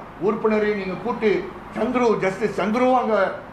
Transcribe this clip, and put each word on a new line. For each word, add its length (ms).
உறுப்பினரையும் 520
நீங்க 180
கூட்டு, 460
சந்துரு, 460
ஜஸ்டிஸ் 400
சந்துருவும் 380
அங்க 320